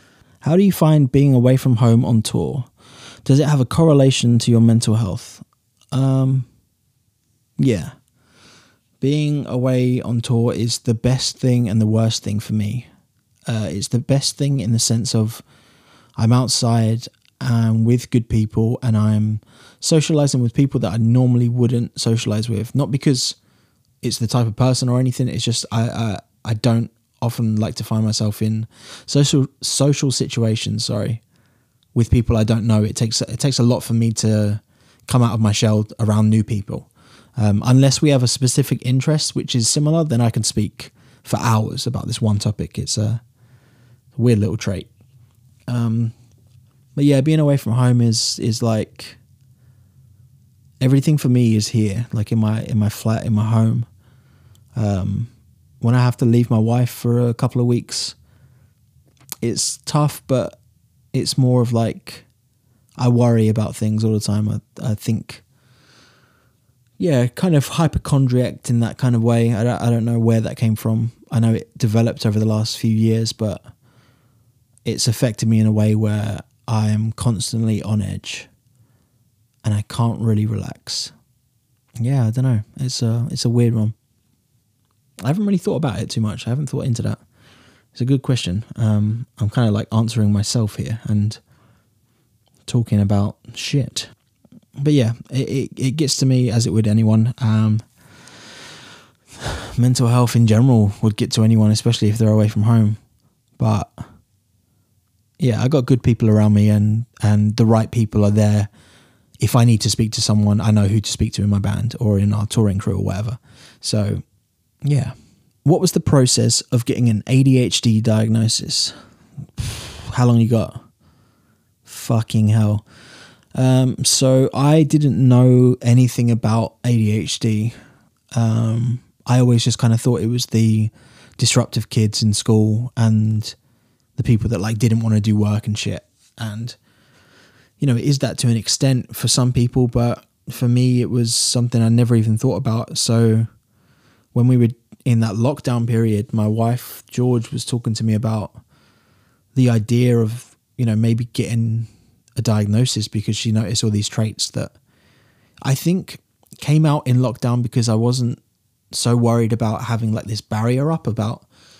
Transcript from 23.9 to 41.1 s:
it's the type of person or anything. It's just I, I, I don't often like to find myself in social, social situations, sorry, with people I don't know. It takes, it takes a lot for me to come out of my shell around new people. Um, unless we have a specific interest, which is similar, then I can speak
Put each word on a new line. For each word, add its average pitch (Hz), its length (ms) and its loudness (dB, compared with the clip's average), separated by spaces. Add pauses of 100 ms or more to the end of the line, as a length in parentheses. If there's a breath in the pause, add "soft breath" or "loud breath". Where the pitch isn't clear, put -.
it's 113 180 -6
the 117 80 -2
type 120 200 0
of 107 100 -8
person 127 320 0
or 123 100 0
anything. 127 300 -2
It's - 160 -6
just 117 260 -4
I, 117 160 -2
I, 107 320 -6 (240)
I 117 120 -4
don't 117 360 0 (300)
often 113 340 -2
like 107 200 -4
to - 80 -10
find 110 220 -2
myself 107 360 -2
in 110 260 -4 (380 loud breath)
social, 139 420 2 (140)
social 139 500 0
situations, 110 760 -2
sorry, 110 360 -4 (720)
with 120 180 2
people 120 260 2
I 110 60 2
don't 113 240 0
know. 107 160 2
It 107 120 -4
takes, 117 260 -2
it - 180 -8
takes 139 200 0
a 123 40 4
lot 120 180 2
for - 120 -6
me 113 200 0
to 107 480 0 (460 soft breath)
come 123 160 2
out 113 100 0
of 113 60 -2
my 107 120 2
shell 107 360 2 (120)
around 107 300 2
new 110 140 4
people. 110 480 -8 (460 soft breath)
Um, 104 280 0
unless 131 360 4
we 151 80 2
have 131 140 2
a 120 40 2
specific 131 580 -2
interest, 135 500 -2
which - 200 -6
is 117 140 0
similar, 156 340 0
then 123 180 0
I 117 80 2
can 110 140 -4
speak - 480 -6 (320 soft breath)